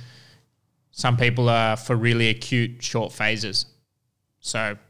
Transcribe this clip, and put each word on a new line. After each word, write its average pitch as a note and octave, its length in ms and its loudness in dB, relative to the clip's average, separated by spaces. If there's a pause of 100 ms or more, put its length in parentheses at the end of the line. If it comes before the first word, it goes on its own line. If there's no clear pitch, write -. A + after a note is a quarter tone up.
(920)
some B2 260 0
people A#2+ 320 2
are A2+ 280 2
for B2 200 -2
really A#2 320 2
acute A#2 540 -2
short A2 300 -4
phases. G#2+ 540 -2 (720)
So, G#2+ 360 -4 (140)